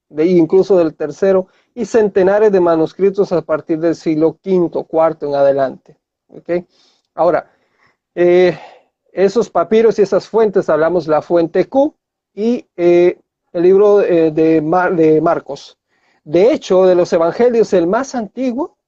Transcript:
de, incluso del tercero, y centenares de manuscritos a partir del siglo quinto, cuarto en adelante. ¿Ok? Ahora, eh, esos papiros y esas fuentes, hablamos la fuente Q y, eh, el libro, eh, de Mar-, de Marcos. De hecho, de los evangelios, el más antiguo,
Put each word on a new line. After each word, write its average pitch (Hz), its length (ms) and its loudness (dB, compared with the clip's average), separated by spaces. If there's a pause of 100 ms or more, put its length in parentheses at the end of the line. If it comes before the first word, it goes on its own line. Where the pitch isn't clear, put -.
de, 151 180 -4
incluso 185 520 2
del 160 160 0
tercero, 190 540 -2 (260)
y 240 100 -8
centenares 208 680 2
de 190 80 2
manuscritos 175 720 0
a 160 100 -2
partir 156 380 -6
del 165 140 -2
siglo 156 460 -4
quinto, 170 440 -2
cuarto 160 420 -2
en 143 80 -6
adelante. 139 640 -2 (300)
¿Ok? 175 380 -8 (480)
Ahora, 165 360 -2 (640)
eh, 175 440 2 (520)
esos 196 380 -2
papiros 214 500 0
y 208 40 2
esas 190 260 -2
fuentes, 208 400 -2
hablamos 165 400 -2
la 151 140 0
fuente 170 440 -2
Q 277 280 -2 (400)
y, 233 320 -4 (100)
eh, 175 440 2 (320)
el 170 100 -4
libro, 202 400 4
eh, 160 280 0
de 160 300 0
Mar-, 180 340 -2
de 156 260 2
Marcos. 151 580 -6 (460)
De 175 280 2
hecho, 190 320 0
de 185 100 2
los 175 180 0
evangelios, 202 600 0
el 175 140 2
más 240 280 -4
antiguo, 247 600 -8 (120)